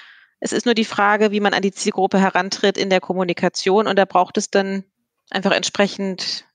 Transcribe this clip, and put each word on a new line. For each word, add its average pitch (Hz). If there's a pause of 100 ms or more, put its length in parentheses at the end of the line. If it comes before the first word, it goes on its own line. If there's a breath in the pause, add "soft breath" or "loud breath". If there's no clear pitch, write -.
(400 loud breath)
Es -
ist 220
nur 233
die 220
Frage, 208
wie 208
man 202
an 190
die 196
Zielgruppe 196
herantritt 190
in 196
der 185
Kommunikation. 185
Und 190
da 190
braucht 180
es -
dann 196 (460)
einfach 196
entsprechend - (120)